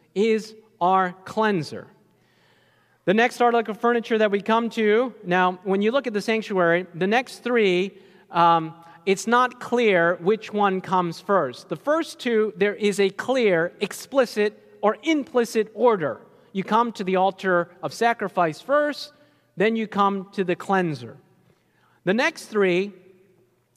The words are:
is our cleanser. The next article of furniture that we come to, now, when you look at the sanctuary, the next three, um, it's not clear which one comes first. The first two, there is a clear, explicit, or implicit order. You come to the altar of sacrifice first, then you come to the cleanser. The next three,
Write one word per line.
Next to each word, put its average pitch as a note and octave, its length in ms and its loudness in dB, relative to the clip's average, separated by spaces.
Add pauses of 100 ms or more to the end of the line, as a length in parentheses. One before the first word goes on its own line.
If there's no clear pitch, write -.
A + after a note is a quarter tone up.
(140)
is A3 400 0 (260)
our F#3 340 2 (100)
cleanser. G3 640 -2 (1160)
The F3+ 100 2
next A#3+ 260 2
article A#3 320 2
of G3 80 -10
furniture A#3 380 0
that G#3+ 120 2
we G3+ 100 0
come A3+ 300 0
to, A3 440 0 (100)
now, F3+ 400 2
when G3 180 0
you G#3+ 80 2
look C4 160 -2
at A#3 60 -6
the G3+ 80 -4
sanctuary, F#3 720 0
the F3 120 -2
next A#3+ 320 -2
three, G3+ 540 0 (380)
um, E3+ 440 2 (320)
it's G3 200 0
not B3 320 2
clear F#3 580 2
which G3+ 360 -2
one G3 280 0
comes F3+ 400 -2
first. D#3 480 -2
The E3 80 -6
first D#4+ 420 -2
two, A3 380 0
there G3 180 0
is G3+ 260 -2
a G3 100 2
clear, G3 720 0
explicit, G#3+ 840 -2 (200)
or G#3 200 0
implicit B3 720 -2
order. G3+ 460 0 (320)
You F#3+ 120 -4
come A3+ 280 0
to G#3 120 -10
the F#3 120 -2
altar F#3 540 0 (120)
of D3 120 -8
sacrifice F#3+ 640 -2
first, D4 520 -2 (440)
then A3 200 0
you A3 100 -2
come G3 460 0
to G3 120 -2
the F3 120 -2
cleanser. D3+ 600 -2 (880)
The F3+ 100 0
next D4+ 320 -2
three, G3 460 0 (840)